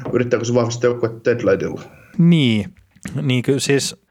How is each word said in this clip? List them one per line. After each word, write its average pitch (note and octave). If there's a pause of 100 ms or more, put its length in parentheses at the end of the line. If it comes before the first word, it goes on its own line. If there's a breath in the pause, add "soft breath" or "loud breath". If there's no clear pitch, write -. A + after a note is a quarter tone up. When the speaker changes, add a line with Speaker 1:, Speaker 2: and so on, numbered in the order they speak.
(120 loud breath)
Speaker 1:
yrittääkö A#2+
se A#2+
vahvistaa A#2+
joukkuetta A#2+
deadlinella? G2 (360 loud breath)
Speaker 2:
Niin. C#3+ (480)
Niin B2+
ky-, C3+
siis, - (140)